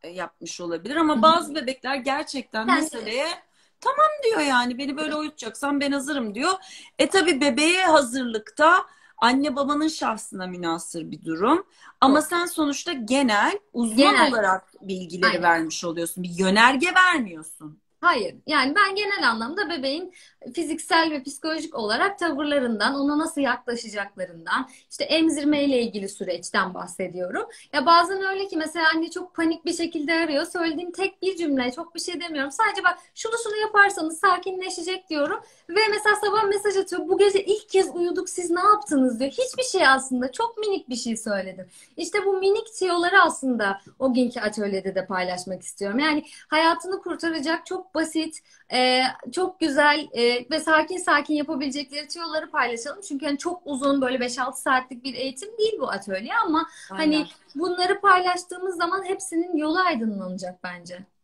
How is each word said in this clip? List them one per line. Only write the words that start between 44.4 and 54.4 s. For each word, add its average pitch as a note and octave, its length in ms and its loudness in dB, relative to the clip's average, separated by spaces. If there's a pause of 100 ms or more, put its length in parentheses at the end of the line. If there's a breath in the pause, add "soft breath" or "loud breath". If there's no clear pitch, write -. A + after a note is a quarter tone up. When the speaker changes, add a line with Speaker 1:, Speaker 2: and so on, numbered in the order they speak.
Speaker 2:
de F#3 100 -2
paylaşmak F3+ 580 -6
istiyorum. G3+ 360 -4
Yani D4+ 240 0 (240 loud breath)
hayatını E4+ 540 0
kurtaracak E4 640 -4
çok F#4 300 -8
basit, D#4 440 -4 (340 soft breath)
e, B3+ 280 4 (300)
çok F#4 280 -4
güzel, D4 540 2
e, A#3+ 380 0
ve D#4 80 0
sakin D#4 380 2
sakin D4+ 360 0
yapabilecekleri D4 720 -4
tüyoları D#4+ 440 -6
paylaşalım. B3+ 560 -4
Çünkü D4 180 -6
hani C#4+ 120 -2
çok F4 280 -6
uzun, C#4 360 0
böyle B3+ 180 0
beş B3 200 -4
altı C4 220 -4